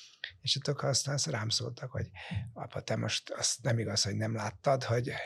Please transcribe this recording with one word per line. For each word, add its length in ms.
és 240
akkor 240
aztán 300
rám 180
szóltak, 420
hogy 200
apa, 280
te 160
most 340
azt 320
nem 160
igaz, 240
hogy 140
nem 180
láttad, 500
hogy 260